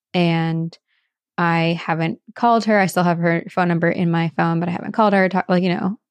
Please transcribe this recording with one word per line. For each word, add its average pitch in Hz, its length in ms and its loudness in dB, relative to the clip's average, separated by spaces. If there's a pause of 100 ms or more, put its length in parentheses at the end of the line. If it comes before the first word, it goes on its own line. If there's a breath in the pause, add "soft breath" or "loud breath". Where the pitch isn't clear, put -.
(120)
and 165 640 0 (640)
I 170 440 0
haven't 165 360 -4 (160)
called 233 320 2
her. 214 120 2
I 190 80 2
still 180 180 0
have 175 140 2
her 170 300 0
phone 180 200 0
number 170 200 2
in 170 220 0
my 165 260 0
phone, 165 240 0
but 170 80 -4
I 175 40 -4
haven't - 200 -8
called 208 220 2
her." 190 160 4
Talk, 185 180 -2
like, 180 140 2
you 180 120 0
know, 190 240 -4 (120)